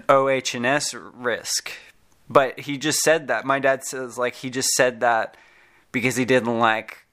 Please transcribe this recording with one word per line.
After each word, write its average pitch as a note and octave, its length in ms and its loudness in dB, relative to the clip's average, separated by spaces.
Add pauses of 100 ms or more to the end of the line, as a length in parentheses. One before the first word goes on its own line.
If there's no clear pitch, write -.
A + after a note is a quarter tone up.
O C3+ 220 4
H C3 260 -2
and A#2+ 100 -4
S C#3 280 0
risk. A2 800 -6 (560)
But C3+ 340 2
he C#3+ 160 -6
just D3 240 -2
said D#3 260 2
that. A#2 180 -2
My C3+ 140 0
dad C3+ 240 0
says, B2+ 340 -10
like, B2 180 -2
he C3 140 -10
just B2+ 200 -4
said B2+ 320 2
that A#2 360 0 (540)
because B2 240 0
he B2 100 0
didn't A#2 320 2
like A2 560 0